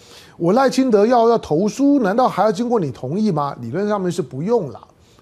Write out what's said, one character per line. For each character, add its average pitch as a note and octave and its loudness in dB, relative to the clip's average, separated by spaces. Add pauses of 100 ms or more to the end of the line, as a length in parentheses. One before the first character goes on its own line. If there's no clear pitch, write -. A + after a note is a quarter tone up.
(380)
我 E3+ 2
赖 C4 4
清 C4 0
德 G#3 4
要， A#3 4
要 A#3 2
投 G3 -2
书， C#4 2
难 G3+ 0
道 B3 2
还 F#3 0
要 A3 2
经 A#3 -4
过 A#3 0
你 C#3+ -2
同 C3+ -6
意 G#3+ 0
吗？ C#3+ -4
理 A#2 -10
论 F#3+ -4
上 G#3 -2
面 F3+ -2
是 F3 -6
不 C3 -10
用 G3 -2
了。 - -20 (340)